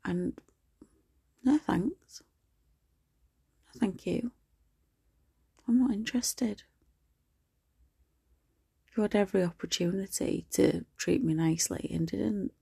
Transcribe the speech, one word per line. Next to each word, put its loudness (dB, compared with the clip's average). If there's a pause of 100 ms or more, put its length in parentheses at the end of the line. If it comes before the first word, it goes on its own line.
And -4 (1040)
no 2
thanks. -4 (1400)
No, -10
thank -2
you. -2 (1300)
I'm 4
not 4
interested. -4 (2250)
You 2
had 0
every 4
opportunity -2
to 4 (120)
treat 0
me 2
nicely 0
and 0
didn't. -2